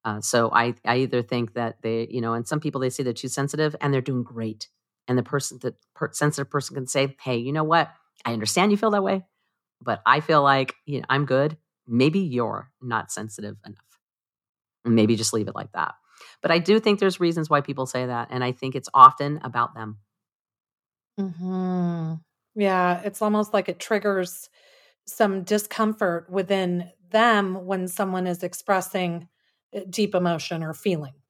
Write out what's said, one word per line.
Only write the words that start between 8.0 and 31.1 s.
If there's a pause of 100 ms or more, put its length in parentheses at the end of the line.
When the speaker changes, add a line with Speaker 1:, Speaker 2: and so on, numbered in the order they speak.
Speaker 1:
I
understand
you
feel
that
way, (580)
but
I
feel
like, (100)
you
know,
I'm
good. (300)
Maybe
you're (100)
not
sensitive
enough. (840)
And
maybe
just
leave
it
like
that." (460)
But
I
do
think
there's
reasons
why
people
say
that.
And
I
think
it's
often
about
them. (1200)
Speaker 2:
Mm-hmm. (420)
Yeah.
It's
almost
like
it
triggers (560)
some
discomfort
within (200)
them
when
someone
is
expressing, (480)
uh,
deep
emotion
or
feeling, (160)